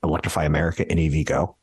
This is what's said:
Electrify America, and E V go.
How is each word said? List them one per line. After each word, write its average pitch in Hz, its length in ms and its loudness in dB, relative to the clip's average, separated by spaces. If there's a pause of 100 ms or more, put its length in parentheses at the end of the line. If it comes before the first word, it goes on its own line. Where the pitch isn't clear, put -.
Electrify 80 400 -2
America, 78 440 0
and 85 120 0
E 80 100 2
V 78 140 0
go. - 400 -2